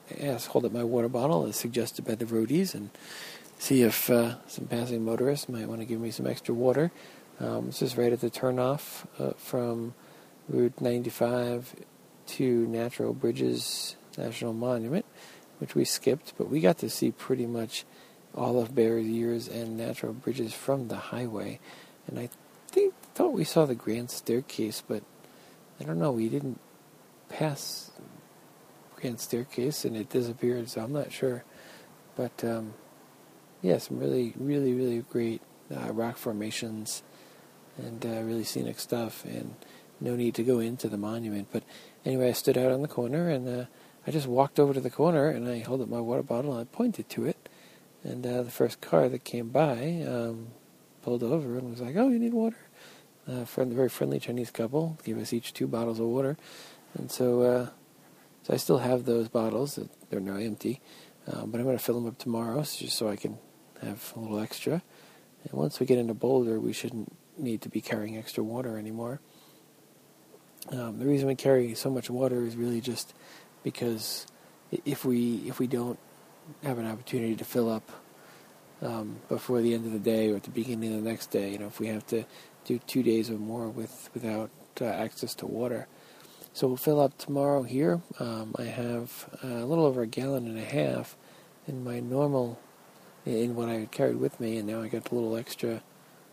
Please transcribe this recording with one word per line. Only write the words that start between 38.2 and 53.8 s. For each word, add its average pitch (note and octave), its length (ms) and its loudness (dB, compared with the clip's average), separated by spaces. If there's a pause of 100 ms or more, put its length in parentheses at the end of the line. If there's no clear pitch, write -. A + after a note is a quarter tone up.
really A2+ 240 -2
scenic A#2+ 340 -4
stuff, - 460 -4
and A2+ 300 -8 (480)
no B2 140 0
need A#2+ 180 2
to A#2 80 0
go B2 160 6
into A2+ 320 -2
the G2+ 80 -2
monument. G#2 520 -4
But A2 120 -2 (420)
anyway, B2+ 240 4
I A#2 40 6
stood - 260 4
out B2+ 140 6
on C3+ 100 2
the D3+ 60 -2
corner, D3 420 0
and, B2+ 180 0
uh, B2 160 -2 (400)
I - 60 -4
just C#3+ 160 0
walked C3 320 0
over C#3+ 160 6
to C3+ 60 -2
the B2 100 -2
corner, D3+ 380 4
and A#2+ 200 -2
I A#2+ 100 -4
held A#2+ 220 -2
up A2 80 -4
my A#2 120 -2
water B2+ 240 -2
bottle, C3+ 260 -2
and A#2+ 100 -4
I A#2+ 40 -8
pointed - 460 -2
to A2+ 140 -2
it, - 240 -4 (540)
and, B2 240 -6
uh, B2 160 0
the A#2+ 80 -8
first B2 300 2
car D3+ 280 4
that B2+ 140 -2
came A#2 280 -6
by, D3 520 2
um, A#2 460 -4 (540)
pulled A#2+ 200 0
over B2 340 0
and B2+ 140 -4
was A#2 100 -8
like, B2 140 -4
"Oh, B3 140 6
you A#3+ 100 6
need A#3 160 2
water?" A3+ 220 2 (720)
Uh, B2+ 160 -4
friend, B2+ 280 0
very B2+ 160 4